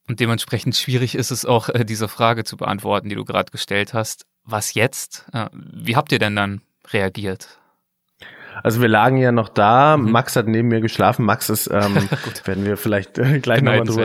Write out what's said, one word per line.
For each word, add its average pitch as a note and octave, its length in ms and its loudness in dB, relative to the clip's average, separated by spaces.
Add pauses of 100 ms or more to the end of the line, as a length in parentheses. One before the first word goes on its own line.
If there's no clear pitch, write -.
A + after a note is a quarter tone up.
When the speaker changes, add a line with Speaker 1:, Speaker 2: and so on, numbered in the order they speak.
Speaker 1:
Und A2+ 120 -6
dementsprechend A#2 560 -2
schwierig B2+ 400 -2
ist C3 160 -4
es - 160 -6
auch, A#2 220 2
äh, A#2+ 140 0
diese G#2+ 240 -6
Frage A2+ 360 0
zu - 140 -12
beantworten, G2+ 520 -4
die G2+ 60 -8
du G#2 100 -8
gerade F#2+ 260 -2
gestellt G2+ 440 -4
hast. - 320 -6 (180)
Was A2 300 -6
jetzt? - 580 -4
Äh, A2 180 -6
wie A2+ 440 -6
habt - 160 0
ihr A#2+ 80 2
denn G#2+ 160 -2
dann G2+ 260 -2 (320)
reagiert? G2 540 -4 (1160)
Speaker 2:
Also A#2 180 2
wir A#2+ 80 4
lagen A2 280 6
ja B2+ 140 4
noch A#2 160 0
da. B2+ 480 6
Speaker 1:
Mhm. A2+ 160 2
Speaker 2:
Max A#2 240 0
hat A2+ 120 0
neben A2+ 200 2
mir A2+ 140 2
geschlafen. A2 440 2
Max G#2 240 0
ist, G#2+ 220 -2
ähm, G2+ 220 2
Speaker 1:
<laughs> G2 320 0
Gut. G#2+ 200 -12
Speaker 2:
werden G2 200 -4
wir G2+ 100 -2
vielleicht, G2+ 420 -2
äh, C3+ 220 2
gleich A#2 220 2
nochmal A2 200 4
drüber A2+ 120 0 (120)